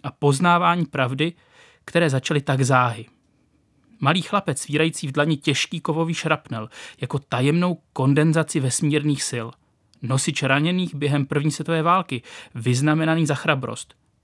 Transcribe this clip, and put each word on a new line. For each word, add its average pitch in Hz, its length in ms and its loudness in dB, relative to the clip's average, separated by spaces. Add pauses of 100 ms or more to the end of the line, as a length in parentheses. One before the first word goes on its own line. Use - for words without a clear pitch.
a 135 80 -6
poznávání 170 760 2
pravdy, 135 460 -2 (520)
které 170 260 2
začaly 135 300 0
tak 135 220 0
záhy. 123 440 2 (960)
Malý 160 220 2
chlapec, 196 380 -4
svírající 156 480 -2
v 135 40 -6
dlani 147 240 2
těžký 151 440 -2
kovový 165 340 -2
šrapnel 135 540 -4 (320)
jako 139 180 -4
tajemnou 160 600 0 (140)
kondenzaci 151 680 2
vesmírných 143 720 0
sil. 117 160 -6 (560)
Nosič 131 400 -2
raněných 156 520 0
během 139 320 0
první 147 240 0
světové 160 320 -4
války, 170 400 0 (320)
vyznamenaný 151 720 2
za 139 80 0
chrabrost. 131 600 -4 (300)